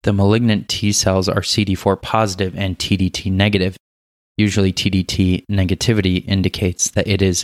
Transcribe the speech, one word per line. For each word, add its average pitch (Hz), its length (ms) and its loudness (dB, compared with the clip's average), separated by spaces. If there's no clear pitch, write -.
The 101 100 2
malignant 104 560 2
T 104 240 -2
cells 95 340 0
are 101 160 -2
C - 220 0
D 95 100 0
four 95 220 0
positive 98 580 -2
and 95 240 -4
T - 160 0
D 92 140 0
T - 200 -6
negative. 95 460 2
Usually 101 340 2
T - 200 -2
D 92 120 2
T 92 460 0
negativity 95 800 0
indicates 92 640 -2
that 101 160 -2
it 98 160 0
is 92 200 0